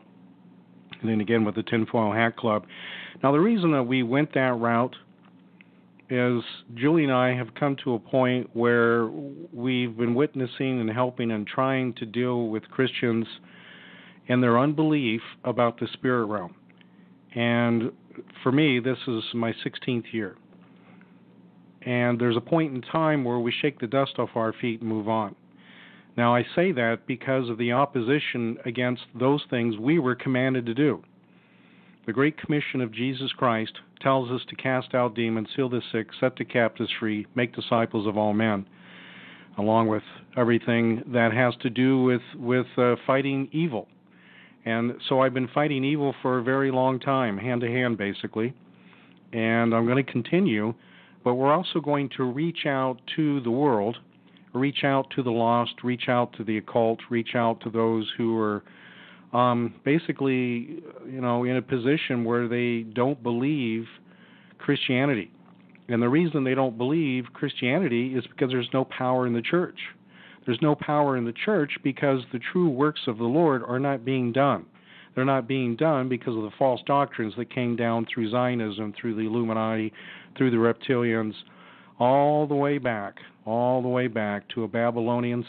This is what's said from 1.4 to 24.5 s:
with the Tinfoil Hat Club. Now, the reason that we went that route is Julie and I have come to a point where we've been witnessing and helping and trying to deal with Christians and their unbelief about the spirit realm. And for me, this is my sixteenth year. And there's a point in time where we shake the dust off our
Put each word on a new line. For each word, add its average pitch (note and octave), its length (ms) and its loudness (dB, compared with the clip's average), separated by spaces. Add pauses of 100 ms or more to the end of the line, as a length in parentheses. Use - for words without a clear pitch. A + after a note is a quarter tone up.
with G#2 120 0
the A2+ 80 -2
Tinfoil A2 500 0
Hat A2+ 240 0
Club. G#2+ 280 0 (560)
Now, C3 100 4
the D3 80 4
reason F#3+ 320 4
that C#3 120 2
we B2+ 200 2
went C#3 320 0
that C3 180 2
route A#2 420 0 (1120)
is B2 340 2 (320)
Julie D3+ 280 2
and C#3 80 2
I B2+ 240 4
have B2 240 -6
come C#3+ 240 0
to B2 120 0
a A2 40 -2
point B2+ 540 0
where A#2 540 4 (440)
we've B2 460 -2
been A#2+ 160 2
witnessing C3 640 -2
and A2 100 -2
helping B2 420 -2
and G#2+ 160 -4
trying C3 480 0
to - 100 -10
deal A#2+ 420 -2
with A2 220 -4
Christians A#2 560 0 (1040)
and B2 120 4
their A#2+ 180 6
unbelief C#3+ 600 2 (220)
about A#2 360 0
the A#2+ 140 -4
spirit B2 340 0
realm. G2 260 -6 (800)
And A#2 580 2 (520)
for C3 80 2
me, C#3 280 4
this A#2+ 280 -2
is A2+ 160 -2 (100)
my A#2 200 -2 (100)
sixteenth A#2+ 480 -4
year. G#2+ 240 -6 (1500)
And B2 380 0
there's A#2+ 180 2
a A#2+ 40 2
point D#3+ 320 0
in B2+ 80 -6
time D#3 440 0
where A#2+ 140 0
we A#2+ 120 0
shake C#3+ 280 -2
the A#2+ 80 -4
dust C3+ 300 0
off A#2+ 180 -2
our A2+ 180 0